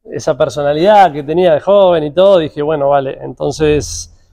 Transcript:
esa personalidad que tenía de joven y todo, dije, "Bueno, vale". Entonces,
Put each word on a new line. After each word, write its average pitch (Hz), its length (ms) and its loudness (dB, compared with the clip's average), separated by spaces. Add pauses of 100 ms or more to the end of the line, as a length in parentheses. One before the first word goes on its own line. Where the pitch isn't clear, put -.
esa 143 340 -6
personalidad 156 760 2
que 143 120 -10
tenía 165 300 0
de 139 80 0
joven 185 420 2
y 147 80 -8
todo, 190 280 4
dije, 151 220 -6
"Bueno, 147 280 -2
vale". 135 320 -2
Entonces, 147 920 -4 (200)